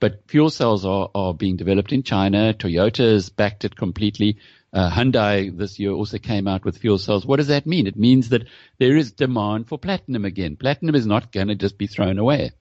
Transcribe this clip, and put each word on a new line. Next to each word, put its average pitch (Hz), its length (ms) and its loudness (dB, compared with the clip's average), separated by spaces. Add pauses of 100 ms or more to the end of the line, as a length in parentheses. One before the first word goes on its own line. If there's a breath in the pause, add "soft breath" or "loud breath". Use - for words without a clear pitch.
but 101 280 -2
fuel 151 200 4
cells 107 380 0
are, 95 280 -2
are 92 200 -2
being 95 220 -2
developed 95 360 0
in 135 100 0
China. 104 520 2
Toyota 107 580 2
has 98 160 2
backed 104 380 -2
it - 100 -6
completely. 104 640 -2 (340 soft breath)
Uh, 92 180 2
Hyundai 104 640 0
this 95 240 -8
year 101 120 -2
also 101 260 -4
came 101 320 -4
out 95 160 -4
with - 140 -6
fuel 107 180 2
cells. 98 300 -2
What 135 100 2
does 143 120 0
that 143 180 0
mean? 160 200 0
It 98 100 -6
means 120 340 4
that 120 160 0 (320 loud breath)
there 131 180 4
is 135 160 0
demand 113 560 -2
for 156 100 -10
platinum 135 460 -6
again. 90 320 -6
Platinum 147 380 -2
is 123 120 2
not 107 240 0
gonna 101 240 -2
just 101 220 -4
be 101 100 -4
thrown 98 320 -2
away. 127 420 0